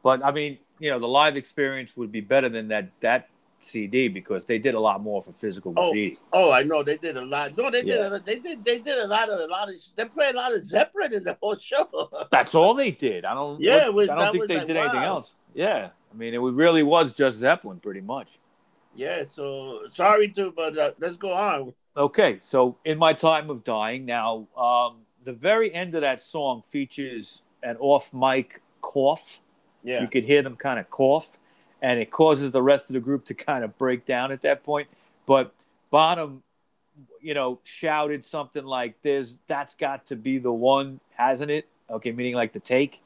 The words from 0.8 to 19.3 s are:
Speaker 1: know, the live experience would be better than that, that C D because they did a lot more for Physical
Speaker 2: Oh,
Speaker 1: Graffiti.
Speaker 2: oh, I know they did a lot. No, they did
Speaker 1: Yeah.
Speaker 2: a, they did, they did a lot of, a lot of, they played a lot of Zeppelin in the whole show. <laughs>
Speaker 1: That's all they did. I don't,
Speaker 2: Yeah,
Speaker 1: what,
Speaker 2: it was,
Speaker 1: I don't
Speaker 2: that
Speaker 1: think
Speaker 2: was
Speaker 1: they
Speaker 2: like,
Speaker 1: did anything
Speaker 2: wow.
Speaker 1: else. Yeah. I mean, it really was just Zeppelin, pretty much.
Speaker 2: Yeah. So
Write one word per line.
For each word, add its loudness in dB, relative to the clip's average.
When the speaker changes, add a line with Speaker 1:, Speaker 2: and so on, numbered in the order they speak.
Speaker 1:
know, -2
the -4
live 4
experience -6
would -8
be -6
better 2
than -6
that, -4
that 0
C -8
D 2
because -6
they -2
did 0
a 0
lot 2
more -6
for -20
Physical -8
Speaker 2:
Oh, 2
Speaker 1:
Graffiti. -2
Speaker 2:
oh, 6
I 6
know 0
they 0
did -8
a -10
lot. -6
No, -2
they 0
did 0
Speaker 1:
Yeah. -2
Speaker 2:
a, -8
they -6
did, -12
they 0
did -4
a -4
lot 0
of, -4
a -4
lot -6
of, -14
they -4
played 0
a -4
lot -4
of -2
Zeppelin -2
in -4
the -6
whole -2
show. -2
<laughs> -2
Speaker 1:
That's 4
all 6
they 0
did. -4
I -4
don't, -6
Speaker 2:
Yeah, 4
Speaker 1:
what, 6
Speaker 2:
it -2
was, 2
Speaker 1:
I -2
don't 2
Speaker 2:
that 0
Speaker 1:
think -2
Speaker 2:
was -4
Speaker 1:
they 0
Speaker 2:
like, -4
Speaker 1:
did -2
anything 0
Speaker 2:
wow. -2
Speaker 1:
else. -10
Yeah. -2
I -20
mean, -8
it -4
really 4
was 4
just 2
Zeppelin, 0
pretty -12
much. -12
Speaker 2:
Yeah. -6
So -12